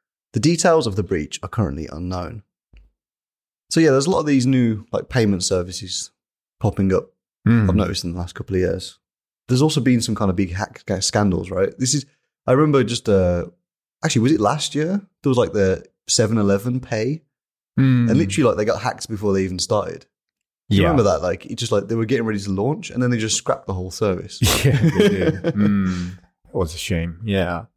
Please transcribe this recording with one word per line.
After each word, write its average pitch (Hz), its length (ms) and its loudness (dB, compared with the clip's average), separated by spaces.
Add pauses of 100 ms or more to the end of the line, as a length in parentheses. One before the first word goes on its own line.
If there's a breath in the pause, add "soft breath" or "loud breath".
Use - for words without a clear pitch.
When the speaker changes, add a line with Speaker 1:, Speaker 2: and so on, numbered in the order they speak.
(340)
Speaker 1:
The 120 60 -2
details 160 460 2
of 101 100 -4
the 104 80 -2
breach 82 380 -4
are - 80 -12
currently 76 420 -4
unknown. 90 520 -8 (1300)
So - 100 0
yeah, 156 120 6
there's 135 140 4
a 175 60 -2
lot 180 80 2
of 151 60 -2
these 135 200 2
new, 120 460 2
like, - 180 -4
payment 104 340 2
services 92 680 -6 (480)
popping 95 340 0
up, - 180 -2 (360)
Speaker 2:
Mm. 110 220 4
Speaker 1:
I've 90 60 2
noticed 92 280 0
in 87 100 -6
the 90 60 -8
last 87 160 -10
couple - 220 -8
of 92 40 2
years. 92 380 -4 (480)
There's 127 140 2
also 156 180 2
been 120 220 2
some 110 140 -2
kind 98 140 0
of 90 60 0
big 92 180 -2
hack - 260 -6
sca-, 92 220 -4
scandals, 92 480 0
right? 95 280 0
This 131 160 -2
is, 143 120 -2 (400)
I 127 60 0
remember 143 320 4
just, 113 240 -4
uh, 90 380 2 (580)
actually, 127 200 2
was 135 100 4
it 107 80 2
last 135 340 0
year? 175 260 -2 (220)
There 143 60 2
was, 120 80 2
like, 107 160 2
the 95 320 2 (240)
seven 113 280 2
eleven 107 440 0
Pay. 123 420 -4 (560)
Speaker 2:
Mm. 123 300 4
Speaker 1:
And 110 80 4
literally, 117 320 2
like, - 80 0
they 107 80 0
got 107 160 -2
hacked - 260 -6
before 104 260 -2
they 95 100 0
even 92 160 -4
started. 90 460 -4 (640)
Do 107 60 2
you 98 80 4
Speaker 2:
Yeah. 170 60 4
Speaker 1:
remember 135 200 4
that? 80 120 0
Like, 90 240 -4
it 113 100 -8
just, 120 160 -4
like, 98 160 0
they 113 80 -2
were 113 100 0
getting 117 200 0
ready 107 140 -2
to 98 120 -6
launch, 120 380 -4
and 127 120 -4
then 123 100 0
they 120 60 0
just 110 200 -2
scrapped - 300 -4
the 98 60 -6
whole 92 180 -8
service. 92 500 -4
Speaker 2:
<laughs> - 240 2
Yeah, 135 160 4
they 185 280 4
did. 175 240 0
Speaker 1:
<laughs> 170 220 -4
Speaker 2:
Mm. 95 600 0 (320)
It - 60 -20
was 85 200 -2
a - 20 -12
shame. 85 460 -4
Yeah. 92 420 -2 (120)